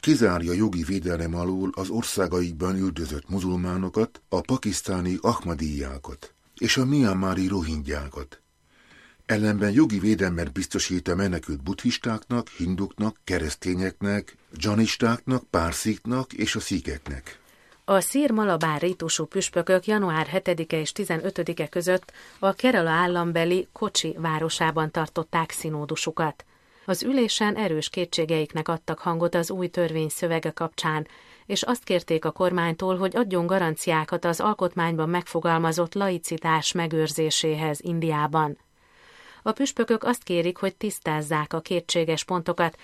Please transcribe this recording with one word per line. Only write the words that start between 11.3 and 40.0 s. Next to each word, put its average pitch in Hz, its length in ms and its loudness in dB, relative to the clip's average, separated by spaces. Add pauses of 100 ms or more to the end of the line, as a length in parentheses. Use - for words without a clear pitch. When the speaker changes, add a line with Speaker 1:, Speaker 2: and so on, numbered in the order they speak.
Speaker 1:
buddhistáknak, 113 880 -2
hinduknak, 95 760 -2
keresztényeknek, 92 1120 -2 (140)
dzsanistáknak, 113 1000 2
pársziknak 107 840 0
és - 220 -2
a 110 60 -2
szíkeknek. 73 800 -6 (440)
Speaker 2:
A 196 160 4
szír 277 300 0
malabár 170 500 2
rítusú 165 440 -2
püspökök 185 640 0
január 180 400 2
hetedike 165 540 -2
és 151 120 -4
tizenötödike 170 760 -2
között 180 440 0 (260)
a 190 140 2
Kerala 190 380 2
állambeli 175 840 2
Kocsi 180 460 -4
városában 160 720 0
tartották 160 600 -2
szinódusukat. 156 960 -4 (400)
Az 185 180 0
ülésen 220 540 2
erős 160 320 0
kétségeiknek 160 800 -2
adtak 165 300 -4
hangot 170 360 0
az 170 160 0
új 180 180 -2
törvény 160 400 0
szövege 165 420 -2
kapcsán, 156 560 -2 (400)
és 196 160 -2
azt 247 220 -2
kérték 170 400 0
a 160 60 2
kormánytól, 180 680 0
hogy 185 200 0
adjon 185 300 2
garanciákat 170 800 0
az 170 160 0
alkotmányban 170 680 0
megfogalmazott 165 840 0
laicitás 170 800 0
megőrzéséhez 156 1080 0
Indiában. 156 800 0 (840)
A 220 100 0
püspökök 226 520 0